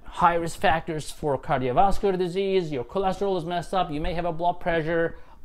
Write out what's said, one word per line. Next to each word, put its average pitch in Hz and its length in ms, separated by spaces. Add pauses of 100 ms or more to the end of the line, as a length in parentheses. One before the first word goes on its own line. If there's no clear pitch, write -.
high 170 300
risk 165 240
factors 165 520
for 143 280
cardiovascular 165 800
disease, 185 540
your 123 120
cholesterol 190 520
is 160 80
messed 175 300
up, 175 160
you 147 100
may 170 140
have 170 100
a 175 80
blood 175 280
pressure, 165 560 (280)